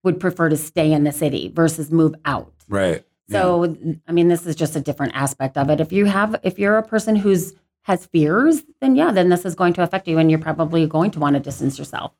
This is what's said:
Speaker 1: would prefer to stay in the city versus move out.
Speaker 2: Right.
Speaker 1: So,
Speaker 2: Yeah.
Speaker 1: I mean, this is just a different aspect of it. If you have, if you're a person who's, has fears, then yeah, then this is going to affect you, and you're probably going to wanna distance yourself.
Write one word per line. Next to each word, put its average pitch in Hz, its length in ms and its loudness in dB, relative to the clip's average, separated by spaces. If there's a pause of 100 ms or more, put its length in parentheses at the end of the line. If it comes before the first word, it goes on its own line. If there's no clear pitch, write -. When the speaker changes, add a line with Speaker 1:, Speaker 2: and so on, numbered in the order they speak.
Speaker 1:
would 185 180 0
prefer 170 280 0
to 151 80 2
stay 156 360 0
in 147 120 4
the 147 80 0
city 117 420 -4
versus 160 360 0
move 160 240 4 (100)
out. 127 280 -6 (160)
Speaker 2:
Right. 95 360 0 (260)
Speaker 1:
So, 180 340 0
Speaker 2:
Yeah. 160 300 -6 (140)
Speaker 1:
I 170 40 -4
mean, 170 160 4
this 170 180 0
is 156 100 -6
just 160 200 -4
a 147 40 -2
different 143 360 -6
aspect 135 400 -4
of 139 140 0
it. 151 100 2
If 160 120 -4
you 202 140 2
have, 202 360 0
if 190 160 -4
you're 208 200 2
a 220 80 0
person 220 300 0
who's, 196 380 0 (280)
has 185 240 -4
fears, 202 560 2 (180)
then 269 160 2
yeah, 311 160 2
then 180 160 2
this 180 160 2
is 175 100 -6
going 175 200 2
to 180 80 0
affect 175 260 -4
you, 160 100 2
and 160 120 4
you're 160 100 2
probably 160 460 0
going 160 260 0
to 151 80 -10
wanna 143 200 2
distance 135 380 -6
yourself. - 420 -12